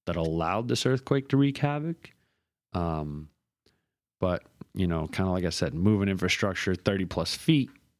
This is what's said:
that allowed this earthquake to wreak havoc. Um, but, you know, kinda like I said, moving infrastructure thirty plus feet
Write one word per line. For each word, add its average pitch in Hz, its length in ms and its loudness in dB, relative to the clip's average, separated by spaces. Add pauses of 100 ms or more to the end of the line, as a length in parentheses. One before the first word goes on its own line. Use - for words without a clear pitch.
that 85 100 -2
allowed 82 520 0
this 117 160 0
earthquake 135 440 0
to - 100 4
wreak 139 200 4
havoc. 147 540 -4 (600)
Um, 78 560 -4 (920)
but, 90 240 0 (300)
you 95 120 0
know, 80 220 0
kinda 95 240 0
like 90 120 0
I 87 60 0
said, 78 240 -2
moving 98 340 4
infrastructure 92 680 0
thirty 98 300 0
plus - 280 -4
feet 139 360 2 (300)